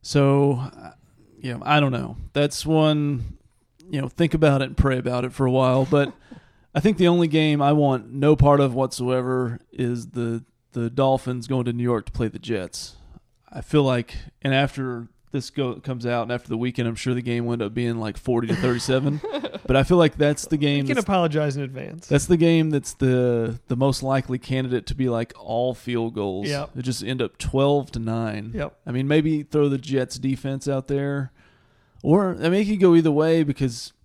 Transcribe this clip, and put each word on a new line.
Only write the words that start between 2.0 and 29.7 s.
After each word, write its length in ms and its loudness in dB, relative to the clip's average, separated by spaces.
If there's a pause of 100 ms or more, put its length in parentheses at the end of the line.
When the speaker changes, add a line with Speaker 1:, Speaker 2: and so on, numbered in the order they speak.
Speaker 1:
That's 320 -2
one, 720 0 (520)
you 120 -2
know, 80 -6
think 240 0
about 280 4
it 40 -2
and 120 -10
pray 200 2
about 260 -2
it 100 -6
for 120 0
a 60 2
while. 340 4
But 260 2 (320)
<laughs> 320 -20
I 40 2
think 180 2
the 100 4
only 200 4
game 340 2
I 120 4
want 380 2
no 240 4
part 240 6
of 140 2
whatsoever 880 -2 (120)
is 400 -6
the, 320 -4 (280)
the 180 -4
Dolphins 580 0
going 180 -2
to 80 -2
New 100 -4
York 240 0
to 40 -10
play 160 -2
the 120 -8
Jets. 560 -8 (560)
I 100 -14
feel 220 2
like, 320 -2 (260)
and 140 0
after 520 -2 (240)
this 200 -6
go, 240 -4
comes 300 -10
out 180 0
and 80 -6
after 180 -6
the 80 -4
weekend, 300 -2
I'm 80 -4
sure 180 -2
the 80 -2
game 240 -4
will 80 -2
end 80 -4
up 120 -6
being, 260 -2
like, 180 -6
forty 300 -2
to 80 0
thirty-seven. 680 0
Speaker 2:
<laughs> 40 -8 (360)
Speaker 1:
But 120 2
I 60 4
feel 120 4
like 220 4
that's 280 0
the 120 -2
game 220 0
Speaker 2:
You 80 -2
can 80 -2
Speaker 1:
that's, 100 -2
Speaker 2:
apologize 500 0
in 80 -6
advance. 440 -12
Speaker 1:
that's 180 2
the 100 4
game 360 4
that's 240 -4
the, 720 0
the 80 -2
most 260 0
likely 340 -2
candidate 500 -4
to 80 -6
be, 120 -2
like, 320 -2
all 340 -2
field 420 -4
goals. 340 -4
Speaker 2:
Yep. 260 -6
Speaker 1:
It 60 -8
just 200 -4
end 200 -6
up 160 -6
twelve 560 0
to 60 -6
nine. 540 -6
Speaker 2:
Yep. 320 -8
Speaker 1:
I 60 -8
mean, 160 -2
maybe 360 2
throw 260 0
the 80 0